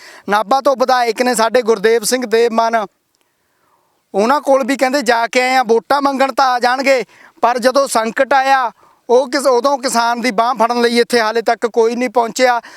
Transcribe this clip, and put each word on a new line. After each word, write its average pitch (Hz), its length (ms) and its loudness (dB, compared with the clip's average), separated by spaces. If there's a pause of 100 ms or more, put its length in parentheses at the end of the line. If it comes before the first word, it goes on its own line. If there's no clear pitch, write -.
(300)
ਨਾਭਾ 214 320 0
ਤੋਂ 277 140 0
ਵਿਧਾਇਕ 247 460 0
ਨੇ 247 140 0
ਸਾਡੇ 220 260 0
ਗੁਰਦੇਵ 220 420 0
ਸਿੰਘ 247 220 -4
ਦੇਵ 226 280 0
ਮਨ, 226 320 0 (1300)
ਉਹਨਾਂ 226 280 0
ਕੋਲ 269 220 2
ਵੀ 240 140 -2
ਕਹਿੰਦੇ 269 240 0
ਜਾ 233 260 0
ਕੇ 254 140 0
ਆਏ 254 140 0
ਆ, 262 80 2
ਵੋਟਾਂ 226 380 0
ਮੰਗਣ 269 300 0
ਤਾਂ 269 140 0
ਆ 247 140 0
ਜਾਣਗੇ, 247 440 0 (380)
ਪਰ 247 180 2
ਜਦੋਂ 254 280 2
ਸੰਕਟ 233 460 -2
ਆਇਆ 269 380 2 (380)
ਉਹ 247 200 2
ਕਿਸ, 262 160 -2
ਉਦੋਂ 269 320 2
ਕਿਸਾਨ 233 440 -2
ਦੀ 240 100 -2
ਬਾਂਹ 233 240 0
ਫੜਨ 233 260 0
ਲਈ 233 180 2
ਇੱਥੇ 240 200 0
ਹਾਲੇ 226 220 -2
ਤੱਕ 233 260 -2
ਕੋਈ 226 280 0
ਨਹੀਂ 247 140 -4
ਪਹੁੰਚਿਆ। 233 520 0 (160)